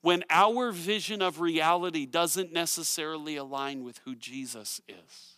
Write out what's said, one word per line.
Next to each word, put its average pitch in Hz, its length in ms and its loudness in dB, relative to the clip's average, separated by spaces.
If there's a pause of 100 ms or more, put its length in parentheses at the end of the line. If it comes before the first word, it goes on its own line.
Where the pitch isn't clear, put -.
when 175 300 4
our 226 400 6
vision 196 500 -2
of 170 200 0
reality 165 640 2
doesn't 170 440 0
necessarily 160 840 -4
align 139 480 -6
with 120 200 -12
who 131 120 -10
Jesus 120 720 -10
is. - 500 -20